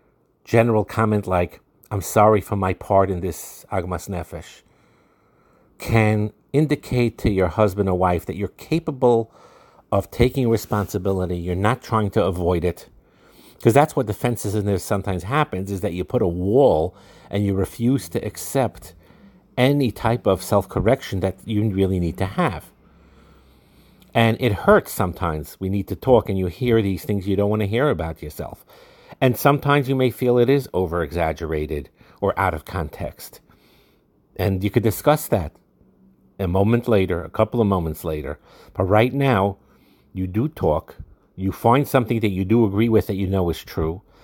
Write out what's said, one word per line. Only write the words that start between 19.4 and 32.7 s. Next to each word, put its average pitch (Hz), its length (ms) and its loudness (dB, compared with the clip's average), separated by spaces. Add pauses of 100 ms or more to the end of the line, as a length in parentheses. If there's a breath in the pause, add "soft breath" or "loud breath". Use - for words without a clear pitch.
any 135 320 2
type 113 380 -2
of 95 160 2
self-correction 101 800 -2
that 95 240 -4
you 107 240 0
really 95 300 0
need 85 180 -4
to 95 80 -2
have. 98 460 -4 (1400 soft breath)
And 113 260 2
it 120 120 0
hurts - 400 2
sometimes. 85 680 -4
We 95 100 -4
need 98 180 -4
to 95 80 -8
talk 120 340 4
and 95 80 -2
you 92 100 0
hear 113 340 0
these 98 220 -2
things 101 240 -4
you 98 80 0
don't 101 140 2
want 107 120 0
to 98 60 -2
hear 123 220 0
about 82 320 -6
yourself. - 420 -12 (560 loud breath)
And 127 180 2
sometimes 143 520 2
you 135 60 0
may 131 160 2
feel 123 260 0
it 120 120 4
is 139 240 0
over-exaggerated 80 1160 -4 (320 soft breath)
or 101 160 0
out 95 160 0
of 78 120 -10
context. - 760 -10 (960 soft breath)